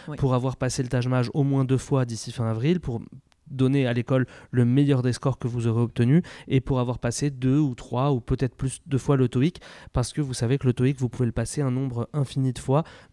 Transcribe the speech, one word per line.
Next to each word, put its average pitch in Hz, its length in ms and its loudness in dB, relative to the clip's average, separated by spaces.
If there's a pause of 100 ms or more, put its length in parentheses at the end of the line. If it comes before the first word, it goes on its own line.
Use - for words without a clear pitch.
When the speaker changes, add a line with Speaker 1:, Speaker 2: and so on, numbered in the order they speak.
Speaker 1:
Oui. 151 80 -10
Speaker 2:
pour 131 180 0
avoir 127 220 0
passé 127 280 -2
le 123 40 -4
tajmaj 123 460 0
au 147 100 2
moins 135 220 2
deux 131 120 2
fois 127 280 0
d'ici 120 260 -6
fin 113 180 -2
avril 139 300 0
pour 120 220 -6 (480)
donner 131 380 2
à 120 60 0
l'école 123 320 2 (260)
le 120 140 4
meilleur 139 360 4
des 123 120 2
scores - 260 -2
que 127 80 -4
vous 117 200 -2
aurez 113 120 2
obtenu 120 420 4 (280)
et 135 100 4
pour 127 220 0
avoir 120 180 -4
passé 120 300 -2
deux 131 300 2
ou 139 160 0
trois 131 360 -2
ou 127 80 2
peut-être 131 360 -2
plus - 300 -6
de 143 120 0
fois 143 180 2
le 127 140 4
toeic, 135 320 0 (320)
parce 123 180 -2
que - 80 -6
vous 131 140 -4
savez 123 240 0
que 131 100 -2
le 120 60 4
toeic, 131 240 0
vous 127 100 0
pouvez 123 200 -2
le 113 40 -2
passer 117 300 -4
un 135 100 0
nombre 123 400 -4
infini 135 400 -2
de - 80 -8
fois. 143 240 2 (300)